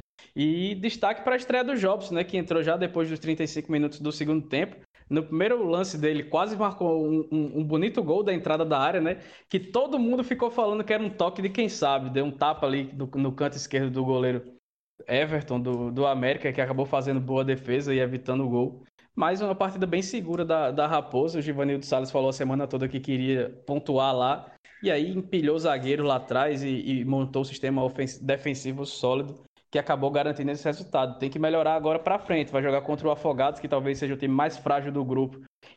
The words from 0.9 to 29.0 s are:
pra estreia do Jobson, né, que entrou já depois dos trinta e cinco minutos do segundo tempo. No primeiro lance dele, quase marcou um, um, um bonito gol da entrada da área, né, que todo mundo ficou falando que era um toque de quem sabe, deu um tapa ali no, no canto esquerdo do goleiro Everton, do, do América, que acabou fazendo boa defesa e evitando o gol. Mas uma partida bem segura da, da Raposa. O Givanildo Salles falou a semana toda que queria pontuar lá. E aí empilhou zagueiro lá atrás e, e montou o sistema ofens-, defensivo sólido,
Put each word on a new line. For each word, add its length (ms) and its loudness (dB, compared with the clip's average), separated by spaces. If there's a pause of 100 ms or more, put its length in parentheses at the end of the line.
pra 140 2
estreia 260 0
do 140 0
Jobson, 380 0
né, 100 0
que 140 -4
entrou 240 0
já 120 2
depois 360 0
dos 80 -4
trinta 240 -2
e 60 0
cinco 220 -6
minutos 300 0
do 100 -2
segundo 380 -2
tempo. 280 -2 (340)
No 120 2
primeiro 440 0
lance 320 -2
dele, 240 2
quase 340 0
marcou 500 0
um, 240 0
um, 280 0
um 60 0
bonito 380 2
gol 200 2
da 100 2
entrada 320 0
da 140 2
área, 220 2
né, 180 0 (280)
que 140 0
todo 380 0
mundo 260 2
ficou 260 -2
falando 320 0
que 100 -2
era 100 2
um 80 -2
toque 320 0
de 80 -2
quem 180 0
sabe, 400 0
deu 160 0
um 60 -2
tapa 360 0
ali 280 0
no, 200 -4
no 180 2
canto 260 -2
esquerdo 320 0
do 160 0
goleiro 360 2 (640)
Everton, 540 0
do, 300 -2
do 160 2
América, 440 0
que 120 0
acabou 240 0
fazendo 340 0
boa 240 0
defesa 480 0
e 60 2
evitando 480 0
o 20 -2
gol. 360 0 (300)
Mas 280 0
uma 120 -2
partida 320 0
bem 140 0
segura 440 -4
da, 260 2
da 160 2
Raposa. 520 0
O 40 0
Givanildo 420 0
Salles 260 0
falou 200 2
a 20 0
semana 340 0
toda 220 -2
que 100 -4
queria 520 0 (160)
pontuar 500 2
lá. 300 0 (360)
E 80 2
aí 220 2
empilhou 460 2
zagueiro 440 2
lá 140 4
atrás 480 0
e, 40 -2 (320)
e 40 -2
montou 380 0
o 20 -2
sistema 400 -2
ofens-, 340 -4
defensivo 680 -2
sólido, 480 -2 (360)